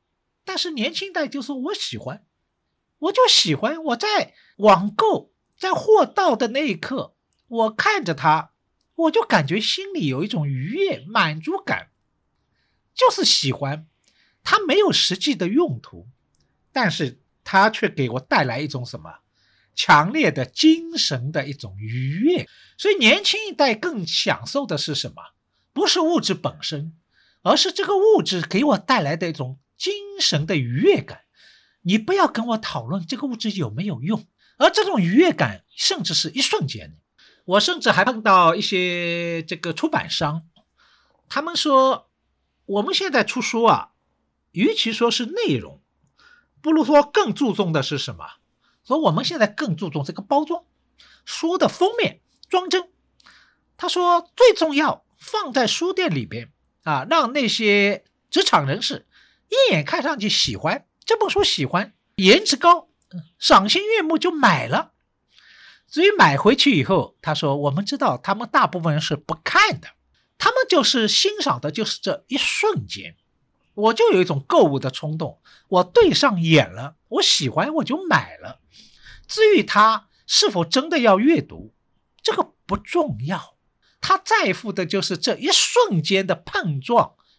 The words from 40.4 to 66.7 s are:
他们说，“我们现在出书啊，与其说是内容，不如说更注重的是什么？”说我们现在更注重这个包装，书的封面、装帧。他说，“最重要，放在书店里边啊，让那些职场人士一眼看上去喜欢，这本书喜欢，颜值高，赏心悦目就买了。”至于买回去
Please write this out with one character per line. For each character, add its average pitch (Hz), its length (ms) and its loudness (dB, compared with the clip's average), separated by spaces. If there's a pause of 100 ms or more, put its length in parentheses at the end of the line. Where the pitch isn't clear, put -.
他 - 140 -4
们 339 140 -8
说 262 540 2 (560)
，“我 196 160 -2
们 330 120 -4
现 381 180 -2
在 247 120 2
出 226 180 -4
书 226 220 -2
啊， 160 280 2 (600)
与 277 220 0
其 226 200 -4
说 233 180 0
是 240 140 -4
内 349 320 -2
容， 73 240 -12 (800)
不 302 100 0
如 311 140 4
说 285 180 6
更 302 300 0
注 254 180 0
重 175 220 -2
的 143 100 0
是 143 140 -6
什 120 180 -10
么？” 78 100 -16 (600)
说 269 140 0
我 285 120 2
们 233 140 -2
现 339 140 -6
在 214 80 4
更 214 280 -6
注 190 140 -6
重 143 140 -6
这 175 100 -10
个 - 80 -12
包 294 240 -2
装， 339 180 -8 (600)
书 339 320 -4
的 - 100 2
封 427 300 0
面、 - 240 -4 (280)
装 370 200 -2
帧。 359 200 -2 (840)
他 - 140 -8
说 349 460 2
，“最 494 180 8
重 311 220 -2
要， 285 300 -2 (120)
放 392 340 -6
在 240 160 2
书 359 240 -2
店 370 220 -2
里 123 120 -4
边 110 260 -14 (320)
啊， 143 260 -4
让 277 240 0
那 277 140 0
些 202 560 2 (260)
职 - 140 0
场 156 220 2
人 156 160 -4
士 - 240 -8 (440)
一 494 220 2
眼 156 140 0
看 330 180 -4
上 285 160 -4
去 202 100 -2
喜 - 280 -2
欢， 175 280 -4 (200)
这 440 120 0
本 427 120 -2
书 403 140 0
喜 - 220 0
欢， 185 280 -4 (220)
颜 214 280 6
值 269 140 0
高， 339 320 4 (500)
赏 202 300 6
心 302 120 2 (120)
悦 427 80 2
目 320 160 0
就 359 140 0
买 190 360 2
了。” 208 240 -4 (960)
至 339 180 0
于 415 120 6
买 160 180 6
回 220 200 4
去 269 220 4